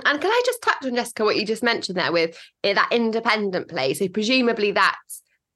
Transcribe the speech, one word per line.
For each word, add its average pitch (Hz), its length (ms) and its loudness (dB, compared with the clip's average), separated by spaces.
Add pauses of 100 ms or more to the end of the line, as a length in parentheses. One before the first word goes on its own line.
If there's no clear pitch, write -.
And 285 160 2
can 359 100 0
I 494 160 2
just 494 160 -2
touch - 220 -2
on, 254 100 -4
Jessica, 233 300 -2
what 214 120 4
you 214 100 -2
just 220 160 -4
mentioned 208 360 0
there 151 140 0
with, 165 260 0 (240)
eh, 202 120 0
that 208 180 2
independent 220 760 0
play? 135 260 -2
So 196 120 -4
presumably 214 640 0
that's - 520 0 (340)